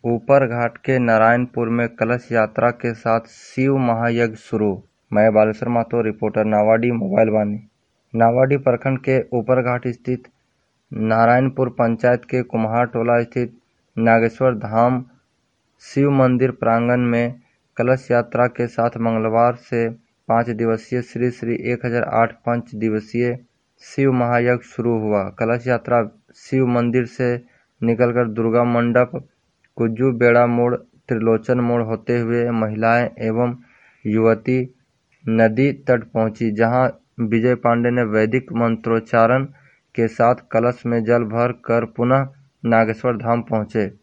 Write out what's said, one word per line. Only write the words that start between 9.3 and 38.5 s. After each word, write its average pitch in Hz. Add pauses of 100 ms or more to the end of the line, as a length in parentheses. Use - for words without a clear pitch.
ऊपर 123
घाट 123
स्थित 127 (680)
नारायणपुर 120
पंचायत 120
के 127
कुम्हार 117
टोला 120
स्थित 120 (440)
नागेश्वर 113
धाम 117 (800)
शिव 143
मंदिर 127
प्रांगण 120
में 120 (360)
कलश 127
यात्रा 120
के 120
साथ 117
मंगलवार 113
से 117 (400)
पाँच 117
दिवसीय 113
श्री 123
श्री 117 (180)
एक 120
हजार 117 (120)
आठ 113 (140)
पंच 120
दिवसीय 113 (440)
शिव 139
महायज्ञ 120
शुरू 117
हुआ। 104 (160)
कलश 117
यात्रा 120 (360)
शिव 131
मंदिर 120
से 123 (500)
निकलकर 117
दुर्गा 113
मंडप, 120 (680)
कुज्जू 117
बेड़ा 120
मोड़, 120
त्रिलोचन 113
मोड़ 120
होते 113
हुए 120
महिलाएं 113
एवं 120 (480)
युवती 110 (680)
नदी 113 (120)
तट 120
पहुंची, 110
जहां 117 (320)
विजय 117
पांडे 120
ने 123
वैदिक 110